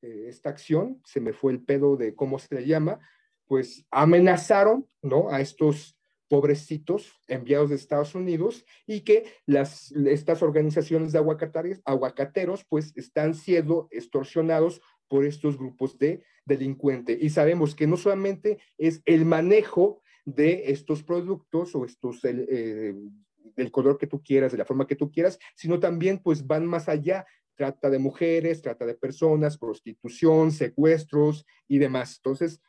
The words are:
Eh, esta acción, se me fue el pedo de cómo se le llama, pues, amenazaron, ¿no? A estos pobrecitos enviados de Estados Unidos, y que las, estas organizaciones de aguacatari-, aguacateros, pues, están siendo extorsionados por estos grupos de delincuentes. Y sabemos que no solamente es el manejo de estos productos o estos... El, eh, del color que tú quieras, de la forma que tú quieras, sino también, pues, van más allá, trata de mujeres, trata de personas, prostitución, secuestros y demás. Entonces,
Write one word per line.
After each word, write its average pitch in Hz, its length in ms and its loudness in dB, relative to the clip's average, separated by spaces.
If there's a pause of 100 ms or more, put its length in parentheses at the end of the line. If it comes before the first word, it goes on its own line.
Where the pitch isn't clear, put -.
Eh, 113 280 -16
esta 135 200 -10
acción, 175 560 -2
se - 140 -6
me 117 120 -2
fue 131 200 0
el 123 120 -4
pedo 139 320 4
de 113 200 -4
cómo 135 240 -2
se - 160 -10
le 127 100 -6
llama, 156 340 0 (460)
pues, 131 460 -2
amenazaron, 180 960 6 (160)
¿no? 143 260 0
A 139 120 -2
estos 151 540 -2 (320)
pobrecitos 147 880 0 (140)
enviados 139 420 0
de 143 60 -2
Estados 147 400 -4
Unidos, 185 500 -4 (220)
y 214 140 -8
que 220 300 2 (140)
las, 139 460 0
estas 151 500 0
organizaciones 156 680 0
de 160 80 2
aguacatari-, 160 680 -4
aguacateros, 139 800 -4
pues, 151 320 -6
están 156 380 -4
siendo 160 560 -2
extorsionados 165 920 -2 (260)
por 139 160 2
estos 147 320 -2
grupos 131 440 -8
de 165 240 -2 (220)
delincuentes. 135 760 -2
Y 156 80 0
sabemos 156 460 2
que 151 100 0
no 160 100 2
solamente 196 640 -2 (220)
es 160 260 -2
el 160 180 4
manejo 180 760 2 (240)
de 151 460 0
estos 147 320 -4
productos 175 720 -6
o 127 100 -4
estos... 123 400 -10
El, 123 240 -4
eh, 110 460 -6 (600)
del 127 160 -6
color 139 260 2
que 151 100 -6
tú 151 140 -8
quieras, 135 300 0
de 123 60 -8
la 101 80 -4
forma 135 200 -2
que 143 120 -6
tú 147 120 -4
quieras, 175 300 -2 (160)
sino 170 240 -4
también, 180 400 -2
pues, 151 260 -2
van 156 220 -2
más 170 220 -4
allá, 165 360 -4 (300)
trata 139 340 -4
de 135 100 0
mujeres, 165 640 -2
trata 120 240 -8
de 117 80 -6
personas, 151 640 0
prostitución, 156 920 0
secuestros 151 960 0 (240)
y 139 80 2
demás. 127 400 -2
Entonces, 156 520 -4